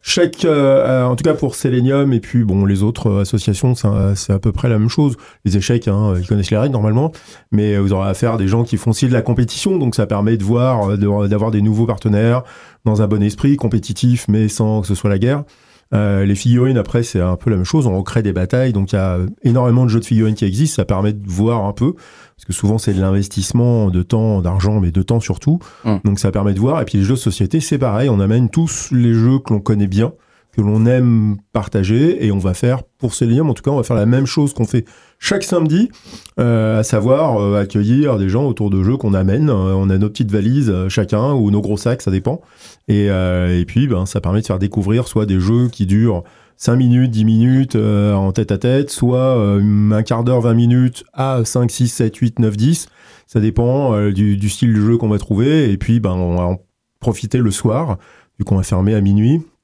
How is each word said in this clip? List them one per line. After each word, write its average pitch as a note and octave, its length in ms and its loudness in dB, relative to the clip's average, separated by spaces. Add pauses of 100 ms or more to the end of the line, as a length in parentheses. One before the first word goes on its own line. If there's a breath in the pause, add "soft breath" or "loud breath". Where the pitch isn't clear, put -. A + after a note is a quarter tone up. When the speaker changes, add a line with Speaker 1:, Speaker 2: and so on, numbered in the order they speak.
Speaker 1:
Chaque, E3+ 420 0
euh, C#3 400 4
euh, B2+ 200 0
en B2 100 0
tout - 80 -6
cas D#3 120 2
pour D3+ 180 -4
Selenium C3+ 580 0
et A#2+ 80 2
puis A#2+ 240 -2
bon, G2 220 0
les G2 160 0
autres, G#2+ 260 -2
euh, G2+ 140 0
associations, G#2+ 540 -2
c'est, - 120 -4
euh, G2+ 280 0
c'est - 180 -4
à G2 60 0
peu G#2+ 120 0
près - 160 -4
la A2+ 120 0
même A2+ 100 2
chose. C#3+ 260 0 (300 loud breath)
Les G2 120 0
échecs, A#2 300 0
hein, G2+ 320 0
ils F2+ 80 -4
connaissent G2+ 220 0
les A2 80 0
règles C3+ 160 0
normalement, A#2 380 0 (400 loud breath)
mais, G#2 240 2
euh, G2 60 0
vous G2 120 0
aurez F#2+ 160 -2
affaire A2+ 240 -2
à A2+ 40 -2
des G2 100 0
gens A#2 160 2
qui A#2 140 -2
font - 140 -2
aussi B2+ 160 0
de A#2+ 60 2
la A#2 80 0
compétition, B2+ 560 -2
donc C3 180 -2
ça G#2 120 0
permet G#2 300 0
de G2 60 -4
voir, A#2+ 460 0
euh, G#2 80 0
de, G2+ 300 0
d'avoir G#2+ 240 0
des G#2 100 0
nouveaux G#2+ 240 2
partenaires A2+ 560 0 (420 loud breath)
dans G#2+ 200 0
un G2+ 40 0
bon G#2 140 0
esprit, C#3 360 0
compétitif, A#2+ 720 -2
mais G#2+ 200 2
sans G#2+ 340 -2
que F#2 60 -6
ce G2+ 80 -2
soit G#2 160 -4
la G2 80 0
guerre. C3+ 240 0 (500 soft breath)
Euh, G2+ 300 0
les G2+ 120 2
figurines, B2 420 2
après, A#2 260 0
c'est G2 160 -4
un F2+ 160 0
peu - 140 -4
la G#2+ 80 0
même F2+ 80 -2
chose. D3+ 200 0
On F#2+ 120 0
recrée G#2 260 -2
des G#2 80 0
batailles, G#2+ 400 0
donc G2 220 -2
il - 20 0
y - 20 2
a F#2 200 0 (260)
énormément B2 400 2
de A#2+ 60 2
jeux A2+ 100 2
de A2+ 60 -6
figurines A2 300 2
qui G#2+ 100 -2
existent. A2+ 320 0
Ça G2 80 -2
permet G2+ 260 0
de G2+ 160 -8
voir G#2 380 0
un G2+ 80 -4
peu, A#2+ 220 -2
parce - 520 -20
que F#2 60 -6
souvent, G#2 240 0
c'est G#2 160 -2
de F#2+ 80 0
l'investissement G2+ 880 0
de F2+ 120 0
temps, A2 400 0
d'argent, F#2 380 0
mais F2 120 0
de F#2+ 100 0
temps A#2 180 0
surtout. D3 400 -2 (240 loud breath)
Speaker 2:
Mm. G#2+ 220 0
Speaker 1:
Donc, G2+ 140 0
ça G2 120 0
permet G2 220 0
de F#2+ 80 -2
voir. C#3+ 200 0
Et - 40 -2
puis, - 120 -4
les G2 60 2
jeux A#2 120 2
de A#2+ 40 -4
société, A2 400 -2
c'est D3 180 -2
pareil. B2 300 0
On G#2 140 2
amène A2 280 2
tous - 440 -2
les A#2+ 200 2
jeux A#2+ 260 2
que C3 120 -6
l'on G#2 80 0
connaît G#2 280 0
bien, G#2 260 0 (400 soft breath)
que A2+ 80 -2
l'on G#2+ 240 2
aime A#2 520 2 (160)
partager, A2+ 720 0
et G#2 60 2
on G2 60 0
va F#2 160 -2
faire, B2 300 -2
pour - 300 -6
Selenium, B2+ 360 0
en B2 40 0
tout - 100 -8
cas, C#3 80 0
on D3 60 0
va B2 60 -2
faire B2 120 -2
la G#2 100 2
même B2 200 2
chose C#3+ 280 -2
qu'on A#2 120 -2
fait A#2 200 -2 (320 loud breath)
chaque - 260 -4
samedi, F3 460 0 (500 loud breath)
euh, A2 400 2
à A2 40 0
savoir, B2 560 0
euh, G2+ 220 0
accueillir A2+ 560 2
des G2 100 0
gens A#2 180 0
autour A2 240 -2
de F#2+ 140 0
jeux A#2+ 140 0
qu'on G#2+ 160 0
amène. G2 360 2
Euh, F#2+ 280 0
on G2 120 0
a F#2+ 80 2
nos G#2 120 2
petites G#2+ 220 -4
valises, A2+ 380 0
euh, F#2 200 -2
chacun, G#2+ 440 -2
ou G#2+ 180 2
nos G#2 100 2
gros G2+ 160 -2
sacs, A#2+ 240 -4
ça F#2+ 100 -2
dépend. F#2+ 300 -2 (480 loud breath)
Et, G2+ 200 2
euh, F2+ 480 0
et F2 60 0
puis, B2+ 240 0
ben, F#2+ 180 -2
ça G2 140 -4
permet G2 220 -2
de - 40 -6
faire F#2 140 -2
découvrir G#2 480 -2
soit G#2+ 180 -2
des F#2+ 140 0
jeux A#2 300 2
qui G#2 160 -4
durent G2+ 380 0 (340 soft breath)
cinq A#2+ 180 0
minutes, B2 360 4
dix A2 120 0
minutes, A#2+ 540 2
euh, G#2 360 2
en G2 200 0
tête G#2+ 180 -2
à G2 60 0
tête, C3+ 320 0
soit, B2+ 480 0
euh, G#2 560 2
un A2 100 0
quart A#2+ 220 -2
d'heure, B2 160 2
vingt A2+ 120 2
minutes B2 600 2
à C3 320 -2
cinq, B2 260 -2
six, B2 160 -2
sept, A2+ 300 -2
huit, A#2+ 220 -2
neuf, A2 180 0
dix. C#3+ 300 0 (380 loud breath)
Ça - 140 -4
dépend, A#2+ 540 0
euh, G#2 180 0
du, G2+ 240 2
du G2+ 140 -2
style A#2 240 0
de G#2+ 80 2
jeu A#2 160 2
qu'on A#2 100 -2
va G#2+ 100 0
trouver. B2+ 540 0
Et G2 60 0
puis, A2+ 240 0
ben, G2+ 100 -2
on F2+ 240 -2
va F2+ 80 0
en F#2 140 -2 (420)
profiter A#2 380 -4
le A#2 140 0
soir, C3+ 460 -2 (400 soft breath)
vu - 60 -6
qu'on G2 140 0
va F#2 60 0
fermer G2 320 0
à G#2 60 0
minuit G#2+ 380 2 (240)